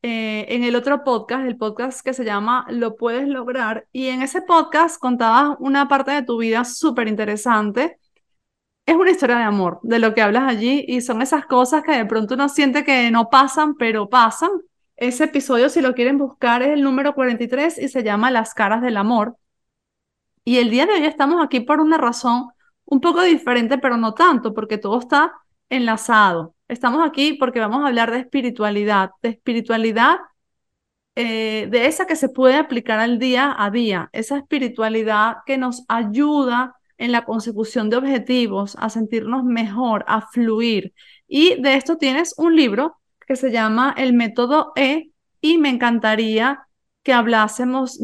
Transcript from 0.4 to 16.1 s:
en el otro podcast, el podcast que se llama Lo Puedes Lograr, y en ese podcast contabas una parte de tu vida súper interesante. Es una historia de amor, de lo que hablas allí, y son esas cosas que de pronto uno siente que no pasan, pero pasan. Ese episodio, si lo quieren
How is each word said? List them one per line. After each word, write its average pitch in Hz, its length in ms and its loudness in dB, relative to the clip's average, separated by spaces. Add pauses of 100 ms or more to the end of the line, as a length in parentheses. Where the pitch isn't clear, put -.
en 240 120 -2
el 240 140 0
otro 277 260 0
podcast, 247 440 -2
el 240 100 -6
podcast 233 440 -6
que 254 140 -6
se 254 100 -6
llama 214 440 -2
Lo 233 260 -4
Puedes 240 320 -4
Lograr, 247 640 -6
y 262 160 -6
en 254 160 -4
ese 277 180 -4
podcast 330 600 2
contabas 247 580 2
una 277 300 0
parte 269 240 0
de 285 100 -2
tu 240 160 -4
vida 226 260 0
súper 247 440 -2
interesante. 214 920 -2 (880)
Es 330 100 2
una 370 140 6
historia 247 280 2
de 233 60 0
amor, 190 380 0
de 233 160 0
lo 220 160 2
que 226 80 4
hablas 220 260 2
allí, 247 380 0
y 247 140 -2
son 240 220 -4
esas 285 240 -2
cosas 254 360 2
que 311 100 -2
de 226 140 0
pronto 220 280 -2
uno 277 140 0
siente 285 360 0
que 247 260 2
no 226 200 2
pasan, 285 440 4
pero 220 340 -2
pasan. 240 420 2 (460)
Ese 247 280 -2
episodio, 277 460 0
si 339 100 2
lo 254 140 0
quieren 254 240 2